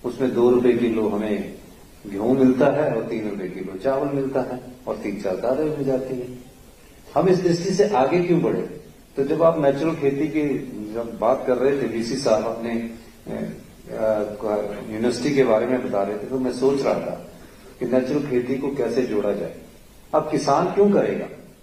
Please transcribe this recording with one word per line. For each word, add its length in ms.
उसमें 300
दो 160
रुपए 220
किलो 360
हमें 460
गेहूं 280
मिलता 320
है 280
और 80
तीन 280
रुपए 180
किलो 300
चावल 380
मिलता 240
है 200
और 100
तीन 240
चार 160
दालें 280
मिल 200
जाती 340
है। 80
हम 140
इस 100
दृष्टि 360
से 140
आगे 340
क्यों 200
बढ़े? 180
तो 80
जब 180
आप 200
नेचुरल 320
खेती 340
की 300
जब 240
बात 280
कर 100
रहे 260
थे, 40
वीसी 300
साहब 300
अपने, 260
अ, 580
अ, 1300
यूनिवर्सिटी 420
के 100
बारे 220
में 220
बता 140
रहे 160
थे, 40
तो 160
मैं 140
सोच 300
रहा 120
था 360
कि 60
नेचुरल 440
खेती 280
को 100
कैसे 340
जोड़ा 300
जाए। 220
अब 160
किसान 420
क्यों 200
करेगा? 340